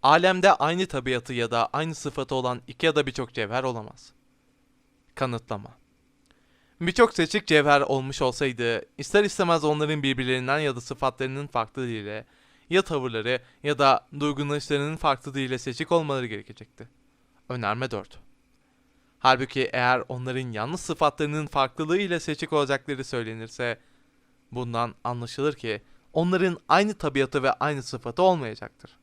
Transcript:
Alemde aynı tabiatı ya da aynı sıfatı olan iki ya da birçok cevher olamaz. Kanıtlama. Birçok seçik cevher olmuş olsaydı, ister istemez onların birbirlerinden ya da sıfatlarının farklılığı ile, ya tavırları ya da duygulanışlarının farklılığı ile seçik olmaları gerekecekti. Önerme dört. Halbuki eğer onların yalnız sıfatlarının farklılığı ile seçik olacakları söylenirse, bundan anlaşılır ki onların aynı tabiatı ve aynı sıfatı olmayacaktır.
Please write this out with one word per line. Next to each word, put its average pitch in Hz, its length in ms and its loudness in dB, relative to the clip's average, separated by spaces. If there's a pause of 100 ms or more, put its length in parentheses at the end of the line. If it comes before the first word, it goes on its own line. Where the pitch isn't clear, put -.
Alemde 180 500 6
aynı 170 340 0
tabiatı 127 460 -4
ya 117 180 -2
da 117 220 0
aynı 156 220 -4
sıfatı 139 400 -6
olan 123 320 -2
iki - 200 -2
ya 156 100 4
da 143 100 2
birçok 127 280 -8
cevher 117 280 -2
olamaz. 117 500 -8 (1000)
Kanıtlama. 113 680 -6 (1000)
Birçok 190 320 4
seçik 180 320 0
cevher 147 340 6
olmuş 135 420 -2
olsaydı, 123 600 0 (160)
ister 202 260 4
istemez 170 400 2
onların 151 380 0
birbirlerinden 131 560 0
ya 143 180 0
da 120 40 -8
sıfatlarının 131 680 -4
farklılığı 120 420 -4
ile, 107 380 -8 (440)
ya 180 120 4
tavırları 123 600 -2 (200)
ya 147 160 -2
da 135 300 6 (120)
duygulanışlarının 147 760 -2
farklılığı 139 440 -2
ile 131 180 -2
seçik 131 340 -4
olmaları 143 340 0
gerekecekti. 110 640 -14 (600)
Önerme 120 420 -2
dört. 107 280 -10 (1000)
Halbuki 131 540 2
eğer 127 360 2
onların 127 440 -6
yalnız 120 280 -6
sıfatlarının 151 680 0
farklılığı 156 520 0
ile 175 220 -2
seçik 151 320 -6
olacakları 139 520 -2
söylenirse, 113 760 -6 (720)
bundan 120 420 -4 (100)
anlaşılır 123 500 -2
ki 110 280 -6 (300)
onların 175 460 2 (100)
aynı 202 260 4
tabiatı 135 480 0
ve 131 100 2
aynı 143 300 -2
sıfatı 120 400 -4
olmayacaktır. 151 800 -2